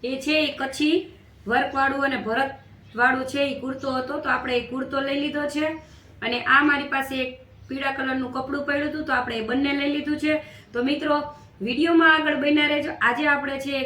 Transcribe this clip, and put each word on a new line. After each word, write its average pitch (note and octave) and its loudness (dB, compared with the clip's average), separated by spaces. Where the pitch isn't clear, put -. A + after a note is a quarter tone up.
એ C4 -4
છે D#4 4
એ - -2
કચ્છી D4+ 2
વર્કવાળું C4+ 2
અને A3+ -4
ભરતવાળું C4 -2
છે C#4 2
એ A#3 -6
કુર્તો C4 -4
હતો. D4 -6
તો C4 0
આપણે B3+ -2
એ - -10
કુર્તો C4+ -4
લઈ C#4+ 0
લીધો D4 -4
છે D#4 -2
અને A#3+ -2
આ D4 4
મારી C#4+ -2
પાસે C4+ -4
એક B3+ -12
પીળા C4+ -2
કલરનું C4 -2
કપડું C#4+ -4
પડ્યું C#4+ 0
હતું, D4+ -6
તો C#4 0
આપણે B3+ -2
એ A3 -4
બંને C#4 2
લઈ C#4+ 0
લીધું D4 -2
છે. D4+ 2
તો A#3+ -2
મિત્રો, D4 2
વીડિયોમાં D#4+ 6
આગળ D4+ 2
બન્યા D4 4
રહેજો. D4 -2
આજે C#4 0
આપણે C#4 -2
છે C#4 -4